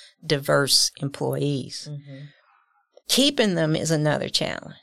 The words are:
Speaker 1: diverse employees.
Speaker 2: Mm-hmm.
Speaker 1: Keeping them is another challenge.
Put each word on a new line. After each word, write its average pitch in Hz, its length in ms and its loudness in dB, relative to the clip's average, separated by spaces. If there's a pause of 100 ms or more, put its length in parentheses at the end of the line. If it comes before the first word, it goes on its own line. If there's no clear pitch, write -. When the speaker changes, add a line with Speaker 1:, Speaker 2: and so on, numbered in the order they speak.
(240)
Speaker 1:
diverse 143 680 2 (100)
employees. 139 920 -4
Speaker 2:
Mm-hmm. 143 340 -14 (840)
Speaker 1:
Keeping 247 460 2
them 160 200 2
is 160 160 -2
another 151 380 0
challenge. - 540 -6